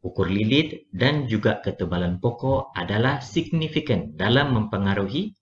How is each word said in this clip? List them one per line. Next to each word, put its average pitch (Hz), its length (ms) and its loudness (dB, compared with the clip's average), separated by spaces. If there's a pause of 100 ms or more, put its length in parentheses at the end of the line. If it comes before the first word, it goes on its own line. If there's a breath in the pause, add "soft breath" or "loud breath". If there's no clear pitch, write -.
ukur 92 260 -2
lilit 110 640 0
dan 127 400 0
juga 107 300 2
ketebalan 90 580 -2
pokok 127 560 -2
adalah 113 480 0
signifikan 156 960 -2
dalam 131 400 4
mempengaruhi 101 840 0